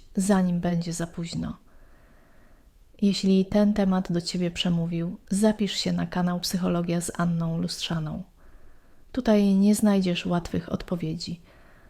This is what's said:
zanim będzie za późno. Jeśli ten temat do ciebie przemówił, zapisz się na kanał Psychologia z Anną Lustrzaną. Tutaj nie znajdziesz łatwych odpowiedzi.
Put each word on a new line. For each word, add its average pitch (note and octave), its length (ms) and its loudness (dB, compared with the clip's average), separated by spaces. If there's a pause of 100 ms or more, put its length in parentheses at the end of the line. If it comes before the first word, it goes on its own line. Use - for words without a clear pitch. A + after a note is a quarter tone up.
(160)
zanim F#3 440 2
będzie E3+ 340 -2
za E3+ 140 -6
późno. E3 500 -8 (1400)
Jeśli F#3+ 440 4
ten G#3 280 4
temat F#3+ 380 0
do E3+ 100 0
ciebie F3 300 -2
przemówił, E3+ 680 -2 (120)
zapisz G#3+ 440 2
się - 180 -2
na F3 140 -2
kanał F3 340 -2
Psychologia F3 600 -2
z E3+ 180 -6
Anną E3 380 0
Lustrzaną. E3+ 680 -6 (880)
Tutaj G#3 440 4
nie G3+ 200 6
znajdziesz F#3+ 500 2
łatwych F3 460 -4
odpowiedzi. E3+ 720 -6 (480)